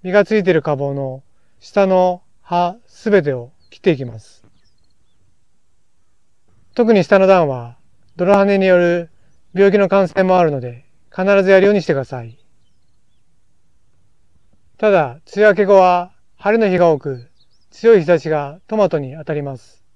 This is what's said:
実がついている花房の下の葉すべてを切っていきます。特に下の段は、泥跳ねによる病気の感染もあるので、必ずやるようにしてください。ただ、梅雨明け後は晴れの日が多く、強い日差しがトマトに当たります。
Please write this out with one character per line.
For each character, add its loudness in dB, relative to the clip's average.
実 -10
が 2
つ -2
い 0
て 0
い 2
る 0
花 -4
房 -6
の -10
下 -2
の 0
葉 -4
す -12
べ 2
て -4
を -14
切 -20
っ -20
て 0
い -4
き -10
ま -14
す。 -20
特 0
に 4
下 2
の 4
段 4
は、 -10
泥 0
跳 2
ね 0
に 0
よ 4
る -2
病 4
気 0
の 0
感 0
染 -2
も 2
あ 2
る 0
の -6
で、 -14
必 -8
ず 0
や 6
る 4
よ 2
う 2
に 0
し -8
て -2
く -2
だ -6
さ -14
い。 -20
た 0
だ、 0
梅 0
雨 6
明 4
け 0
後 2
は 2
晴 -2
れ 0
の 0
日 0
が 2
多 -2
く、 -12
強 2
い 4
日 -6
差 2
し -8
が -6
ト -6
マ 0
ト -4
に -14
当 -18
た -6
り -6
ま -12
す。 -20